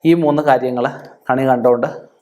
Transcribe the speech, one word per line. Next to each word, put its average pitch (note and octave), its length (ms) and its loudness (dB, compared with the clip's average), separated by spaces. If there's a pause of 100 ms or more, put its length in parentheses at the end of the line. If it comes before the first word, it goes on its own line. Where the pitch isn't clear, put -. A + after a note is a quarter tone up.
ഈ E3 40 6 (100)
മൂന്ന് D3 260 0
കാര്യങ്ങൾ B2+ 380 0 (420)
കണി C3 220 0
കണ്ടുകൊണ്ട് A#2+ 380 0 (320)